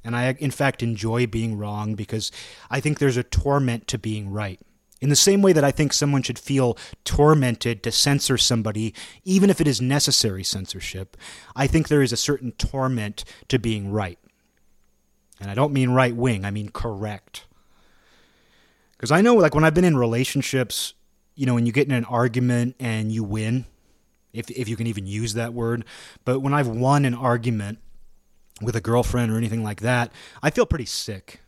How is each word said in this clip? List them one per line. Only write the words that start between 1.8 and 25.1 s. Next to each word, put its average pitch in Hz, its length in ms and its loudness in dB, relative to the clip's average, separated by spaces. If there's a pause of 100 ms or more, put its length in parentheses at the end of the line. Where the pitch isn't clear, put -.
because 107 380 -6 (380)
I 127 100 -2
think 151 180 -2
there's 135 180 2
a 123 60 0
torment 135 640 0
to 117 100 -4
being 107 320 -6
right. 101 300 -6 (380)
In 135 120 0
the 143 40 4
same 196 280 4
way 190 100 6
that 156 100 4
I 139 100 4
think 147 200 0
someone 143 300 0
should 123 160 -6
feel 131 400 0 (260)
tormented 131 800 2
to 117 100 -4
censor 139 460 2
somebody, 110 560 0 (300)
even 190 260 4
if - 100 2
it 151 80 4
is 120 100 0
necessary 123 640 0
censorship, - 760 -10 (360)
I 135 120 0
think 156 220 2
there 147 120 6
is 120 140 2
a - 20 -4
certain 131 360 -2
torment 127 680 -4 (260)
to 131 100 2
being 104 340 -4
right. 98 260 -4 (1200)
And 98 120 -12
I 101 40 -8
don't 143 200 0
mean 131 160 2
right 127 260 2
wing, 117 300 0
I 101 40 -4
mean 104 200 -6
correct. 104 760 -8 (1500)
'Cause 117 140 -6
I 165 100 6
know, 240 140 8
like, 165 200 6
when 151 100 4
I've 156 100 4
been 180 100 4
in 160 140 4
relationships, 123 960 -2 (400)
you 139 100 -4
know, 123 80 2
when 120 140 2
you 117 60 0
get 139 140 2
in 143 60 -2
an 120 140 0
argument 123 720 0
and 110 320 -2
you 110 100 -4
win, 110 440 -4 (680)
if, 113 180 -12
if 123 160 -8
you 110 100 -6
can 117 100 -4
even 104 200 -6
use 107 280 -6